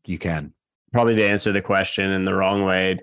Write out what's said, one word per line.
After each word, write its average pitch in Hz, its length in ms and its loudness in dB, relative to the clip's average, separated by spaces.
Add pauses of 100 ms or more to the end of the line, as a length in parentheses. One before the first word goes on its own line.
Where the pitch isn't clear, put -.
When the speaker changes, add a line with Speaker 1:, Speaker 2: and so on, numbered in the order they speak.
Speaker 1:
you 87 140 -6
can. 80 340 -6 (400)
Speaker 2:
Probably 117 220 4
to 104 120 4
answer 101 240 0
the 98 100 0
question 98 500 -2
in 95 120 -2
the 95 100 -2
wrong 98 300 0
way, 95 400 0